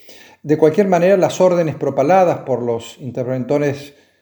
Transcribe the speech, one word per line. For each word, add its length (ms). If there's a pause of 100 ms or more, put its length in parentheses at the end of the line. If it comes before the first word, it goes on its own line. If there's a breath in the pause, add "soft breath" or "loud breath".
(420 loud breath)
De 140
cualquier 320
manera, 280
las 240
órdenes 340
propaladas 640
por 240
los 360
interventores 960 (280 soft breath)